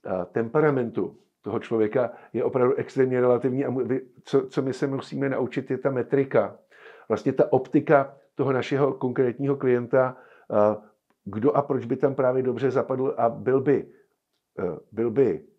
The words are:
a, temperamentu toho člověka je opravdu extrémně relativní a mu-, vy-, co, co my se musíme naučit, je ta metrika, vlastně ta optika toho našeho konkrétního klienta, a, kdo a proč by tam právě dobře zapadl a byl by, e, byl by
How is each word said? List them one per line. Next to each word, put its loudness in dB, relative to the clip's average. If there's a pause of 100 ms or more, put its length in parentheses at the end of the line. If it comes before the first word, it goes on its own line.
a, -4
temperamentu -2 (240)
toho -4
člověka 0 (220)
je -2
opravdu 2
extrémně 0
relativní 2
a -4
mu-, -2
vy-, -2 (220)
co, 0
co -4
my -4
se -4
musíme -4
naučit, -4
je -2
ta -2
metrika, 0 (500)
vlastně 0
ta 2
optika 2 (180)
toho 0
našeho 0
konkrétního -2
klienta, 2 (320)
a, 4 (480)
kdo 0
a 2
proč -4
by -2
tam 0
právě 0
dobře -2
zapadl -2
a 2
byl 0
by, 0 (720)
e, -4 (280)
byl -2
by 2 (160)